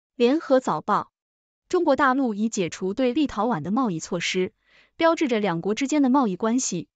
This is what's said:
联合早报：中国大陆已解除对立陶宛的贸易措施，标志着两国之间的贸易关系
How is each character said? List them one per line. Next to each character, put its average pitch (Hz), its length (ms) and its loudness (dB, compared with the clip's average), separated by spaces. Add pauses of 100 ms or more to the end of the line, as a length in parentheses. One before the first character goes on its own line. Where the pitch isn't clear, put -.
(140)
联 247 240 2
合 262 220 2
早 170 200 -2
报： 185 300 -2 (580)
中 359 160 0
国 285 120 4
大 277 180 2
陆 254 200 0
已 208 140 -2
解 190 220 -2
除 190 240 -6
对 247 180 0
立 285 140 0
陶 220 220 -2
宛 175 140 -2
的 170 100 -4
贸 247 180 0
易 165 80 -4
措 175 220 -6
施， 185 320 -2 (420)
标 330 220 2
志 330 100 0
着 226 140 0
两 175 200 -2
国 190 140 -2
之 269 140 -4
间 294 140 2
的 262 60 4
贸 254 200 4
易 180 80 -4
关 226 240 -2
系 175 360 -6